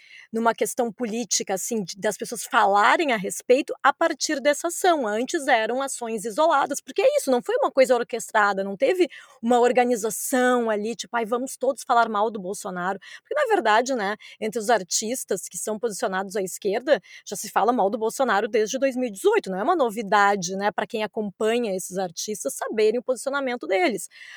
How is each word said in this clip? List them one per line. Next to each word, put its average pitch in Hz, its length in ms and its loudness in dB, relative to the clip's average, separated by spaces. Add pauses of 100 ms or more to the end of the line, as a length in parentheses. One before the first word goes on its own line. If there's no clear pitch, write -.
(340)
numa 226 220 2
questão 233 360 -2
política, 220 600 -4
assim, 208 300 -4
de, 175 160 -10
das - 180 -2
pessoas - 280 -8
falarem 233 680 4
a - 20 2
respeito 202 560 0 (120)
a 277 100 6
partir 311 460 -2
dessa 294 300 0
ação. 330 360 2
Antes 262 420 -2
eram 240 360 2
ações 226 420 -6
isoladas, 277 560 2
porque 381 220 -2
é 587 140 4
isso, - 120 0
não 247 140 2
foi 427 140 -2
uma 254 140 0
coisa 262 220 4
orquestrada, 208 720 0
não 196 120 -6
teve 320 320 2 (320)
uma 240 200 4
organização 247 1120 2
ali, 208 240 -4
tipo, - 200 -10
"Ai, 233 100 -2
vamos 247 300 -4
todos 262 280 -4
falar 233 260 4
mal 214 220 0
do 214 80 -8
Bolsonaro." 185 580 -6 (240)
Porque, - 140 -8
na 539 180 2
verdade, 240 400 4
né, 214 220 -2 (260)
entre 220 180 -4
os 214 120 0
artistas 214 760 -2
que - 120 -12
são 220 180 -6
posicionados 196 580 -4
à 214 60 -2
esquerda, 214 580 0 (240)
já - 120 -10
se - 160 -10
fala 202 200 4
mal 202 200 2
do 220 80 -4
Bolsonaro 220 480 0
desde 220 320 0
dois 269 160 0
mil 254 140 -2
e - 20 -8
dezoito, 349 400 0
não 185 80 -4
é 202 40 -2
uma 349 120 2
novidade, 202 800 2
né, 202 160 -2
pra 214 160 -4
quem 214 160 -6
acompanha 214 720 -2
esses 185 240 -6
artistas 202 560 -6
saberem 226 440 0
o - 40 -6
posicionamento 262 640 -4
deles. 339 420 0 (280)